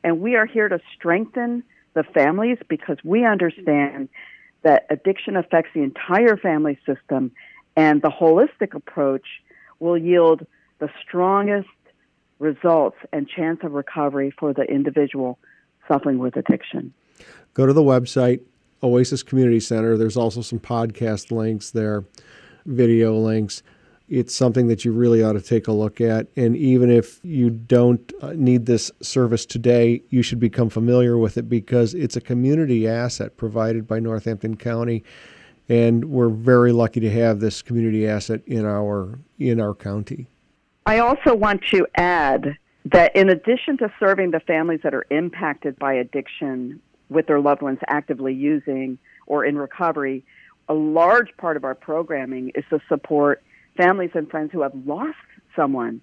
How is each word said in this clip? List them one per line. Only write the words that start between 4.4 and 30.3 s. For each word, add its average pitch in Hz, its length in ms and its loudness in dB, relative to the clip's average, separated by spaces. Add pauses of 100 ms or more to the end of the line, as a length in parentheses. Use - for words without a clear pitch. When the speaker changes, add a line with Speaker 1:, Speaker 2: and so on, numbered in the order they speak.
Speaker 1:
that 151 280 4
addiction 190 480 -4
affects 165 360 0
the 160 80 -2
entire 202 560 0
family 151 480 -2
system, 131 460 -4 (440)
and 151 260 4
the - 80 2
holistic 190 680 2
approach 139 500 -4 (540)
will 175 180 0
yield 165 480 4 (340)
the 151 100 -6 (120)
strongest 196 680 -2 (680)
results 151 580 0 (140)
and 143 160 -6
chance 165 360 -6
of 156 80 -8
recovery 143 680 -4
for 147 160 -4
the 139 100 -2
individual 139 760 -2 (480)
suffering 135 320 0
with 123 160 -4
addiction. - 580 -4 (600)
Speaker 2:
Go 135 120 2
to 135 80 4
the 156 80 6
website, 123 600 2 (420)
Oasis 127 400 2
Community 123 360 2
Center. 113 380 0
There's 110 200 0
also 117 240 -2
some 113 180 -8
podcast 113 720 -4
links 110 400 -4
there, 107 320 -4 (640)
video 117 500 2
links. 110 480 -2 (460)
It's 123 260 -2
something 123 320 2
that 113 180 -2
you 120 60 0
really 117 320 4
ought 107 100 2
to 101 80 -2
take 113 260 -2
a 113 40 -2
look 107 280 -2
at. 113 360 0
And 120 200 2
even 127 360 4
if 117 320 2
you 135 260 0
don't, 120 720 2
uh, 139 140 -12
need 123 300 2
this 117 260 0 (100)
service 120 440 0
today, 120 640 2
you 127 120 2
should 120 180 -4